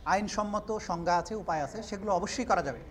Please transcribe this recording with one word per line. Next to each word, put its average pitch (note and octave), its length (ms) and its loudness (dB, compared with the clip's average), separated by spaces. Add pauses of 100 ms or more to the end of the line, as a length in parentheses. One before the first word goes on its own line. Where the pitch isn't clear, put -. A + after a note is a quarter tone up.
আইনসম্মত G#3 720 0
সংজ্ঞা F3 380 2
আছে, F3 180 0
উপায় E3 280 -2
আছে, G#3 200 -6
সেগুলো G3+ 300 -2
অবশ্যই F#3+ 320 0
করা F3+ 180 4
যাবে C3 160 -4 (120)